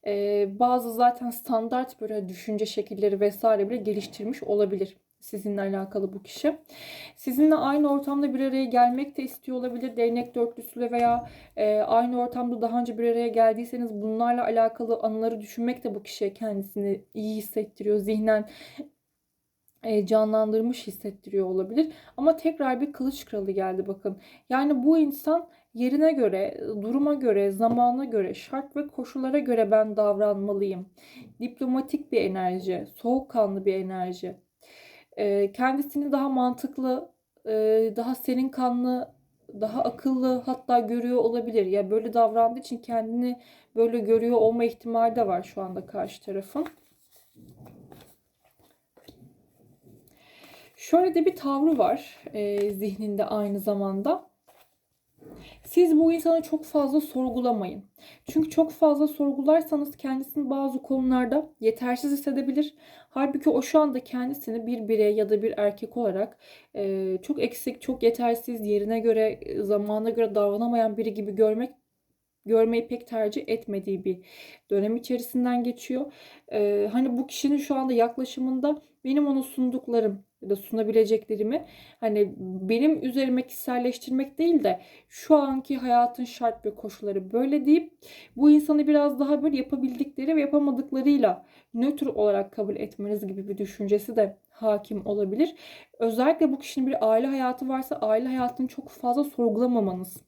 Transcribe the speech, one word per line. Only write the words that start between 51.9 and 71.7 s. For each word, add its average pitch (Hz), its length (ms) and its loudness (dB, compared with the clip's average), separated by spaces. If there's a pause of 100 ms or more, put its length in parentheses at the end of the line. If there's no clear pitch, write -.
e, 202 400 -2
zihninde 202 520 -4
aynı 202 340 -4
zamanda. 202 720 -2 (1300)
Siz 330 360 6
bu 330 140 6
insanı 330 280 2
çok 320 240 -4
fazla 285 360 2
sorgulamayın. 240 840 -2 (480)
Çünkü 311 180 0
çok 320 220 2
fazla 302 360 4
sorgularsanız 294 880 0
kendisini 269 520 -6
bazı 269 320 -2
konularda 254 680 0 (100)
yetersiz 247 520 -2
hissedebilir. 277 640 -2 (340)
Halbuki 277 400 0
o 269 120 2
şu 311 180 2
anda 277 200 2
kendisini 247 680 -8
bir 226 200 -6
birey 214 280 4
ya 214 140 0
da 208 140 2
bir 226 140 0
erkek 208 400 -2
olarak, 202 400 -2 (380)
e, 190 460 -2
çok 294 200 -4
eksik, - 400 -6
çok 254 220 -4
yetersiz, 233 640 0
yerine 208 340 0
göre, 220 420 2
e, - 220 -6
zamana 208 460 0
göre 226 260 0
davranamayan 214 600 2
biri 220 160 -2
gibi 208 220 -6
görmek, 220 360 2 (720)